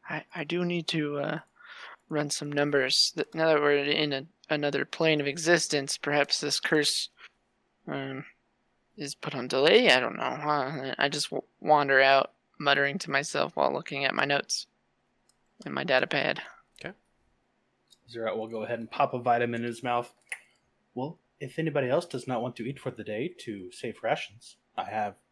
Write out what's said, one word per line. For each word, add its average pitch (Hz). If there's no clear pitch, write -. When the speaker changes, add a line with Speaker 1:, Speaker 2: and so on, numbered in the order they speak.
Speaker 1:
I, 156
I 170
do 170
need 175
to, 147
uh, 147
run 151
some 147
numbers. 143
Th-, 160
now 160
that 156
we're 143
in 147
a, 135
another 147
plane 156
of 139
existence, 151
perhaps 143
this 143
curse, -
um, 135
is 143
put -
on 127
delay. 165
I 127
don't 123
know. -
Uh, 131
I 147
just 147
w-, -
wander 139
out, 135
muttering 143
to 156
myself 143
while -
looking 139
at 131
my -
notes -
and 143
my 139
data 131
pad. -
Speaker 2:
Okay. -
Speaker 3:
Zerat 113
will 110
go 110
ahead 117
and 113
pop 139
a 127
vitamin 120
in 117
his 117
mouth. 120
Well, 139
if 135
anybody 151
else 165
does -
not 123
want 123
to 113
eat 131
for -
the -
day 107
to 98
save -
rations, -
I -
have 104